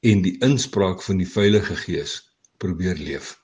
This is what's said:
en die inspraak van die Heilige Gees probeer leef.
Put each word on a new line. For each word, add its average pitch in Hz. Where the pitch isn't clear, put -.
en 101
die 90
inspraak 101
van 95
die 90
Heilige 101
Gees -
probeer 90
leef. 76